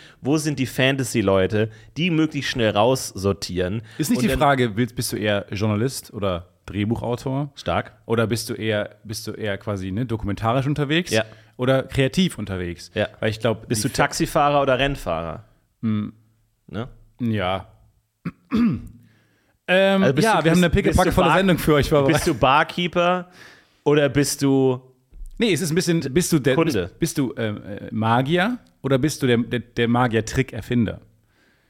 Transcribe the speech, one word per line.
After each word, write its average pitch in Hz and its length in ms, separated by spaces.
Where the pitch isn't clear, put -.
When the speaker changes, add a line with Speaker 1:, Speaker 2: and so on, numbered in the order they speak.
Speaker 1:
wo 151 180
sind 151 200
die 131 80
Fantasy-Leute, 110 1040
die 170 140
möglichst 156 400
schnell 113 200
raussortieren. 98 1120
Speaker 2:
Ist 151 120
nicht 240 80
Speaker 1:
Und 247 60
Speaker 2:
die 208 40
Speaker 1:
dann 135 120
Speaker 2:
Frage, 131 360
willst, 120 200
bist - 160
du - 40
eher 101 360
Journalist 107 600
oder 92 360
Drehbuchautor? 117 880
Speaker 1:
Stark. - 380
Speaker 2:
Oder 113 200
bist 110 240
du 117 40
eher, 104 500
bist 110 240
du - 20
eher 104 260
quasi, 98 360
ne, 113 120
dokumentarisch 113 640
unterwegs? 147 460
Speaker 1:
Ja. 110 120
Speaker 2:
Oder 131 280
kreativ 135 540
unterwegs? 90 560
Speaker 1:
Ja. 104 120
Speaker 2:
Weil 110 100
ich 107 80
glaub, 113 300
Speaker 1:
Bist 113 160
Speaker 2:
die 131 40
Speaker 1:
du - 60
Speaker 2:
Fa- 156 80
Speaker 1:
Taxifahrer 147 600
oder 131 180
Rennfahrer? 85 640
Speaker 2:
Hm. 107 300
Speaker 1:
Ne? 117 220
Speaker 2:
Ja. 98 480
<clears throat> 269 60
Ähm, 190 360
Speaker 1:
Also 135 100
bist 151 120
Speaker 2:
ja, 208 120
Speaker 1:
du, 151 60
Speaker 2:
wir 160 80
haben 180 80
Speaker 1:
bist, 180 40
Speaker 2:
eine 170 60
pickepackevolle 185 360
Speaker 1:
bist 170 100
du 185 60
Bar-, 170 160
Speaker 2:
Sendung 185 200
für 156 160
euch 139 140
vorbereitet. 147 360
Speaker 1:
bist - 40
du 160 100
Barkeeper 175 880
oder 143 260
bist 135 340
du 135 380
Speaker 2:
Nee, 214 140
es 139 80
ist 170 100
ein 156 40
bisschen, 170 260
bist 175 180
du 165 60
der, 131 160
Speaker 1:
Kunde? 147 300
Speaker 2:
bist, - 160
bist - 180
du, 123 180
ähm, 110 280
äh, 98 260
Magier 135 680
oder 135 140
bist 139 260
du 139 40
der, 120 120
der, 117 200
der 117 300
Magier-Trick-Erfinder? 117 1120